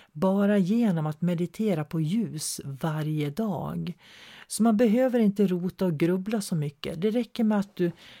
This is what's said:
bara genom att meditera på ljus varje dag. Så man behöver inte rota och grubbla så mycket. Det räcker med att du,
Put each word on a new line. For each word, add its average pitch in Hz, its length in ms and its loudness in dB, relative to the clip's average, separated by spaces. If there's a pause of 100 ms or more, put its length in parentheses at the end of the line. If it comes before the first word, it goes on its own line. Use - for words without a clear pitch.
(120)
bara 202 460 2
genom 185 480 2
att 151 140 -6
meditera 175 640 -2
på 160 160 -4
ljus 156 640 -4
varje 151 640 -4
dag. 165 640 -4 (520)
Så - 160 -4
man 226 140 6
behöver 240 420 4
inte 208 280 4
rota 180 400 -2
och 156 120 0
grubbla 185 420 0
så 185 160 -4
mycket. 147 440 -6
Det 214 100 0
räcker 233 340 -2
med 214 140 2
att 196 180 -4
du, 175 160 0 (280)